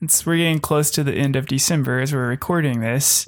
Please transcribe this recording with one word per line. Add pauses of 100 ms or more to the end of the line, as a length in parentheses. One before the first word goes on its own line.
it's,
we're
getting
close
to
the
end
of
December
as
we're
recording
this.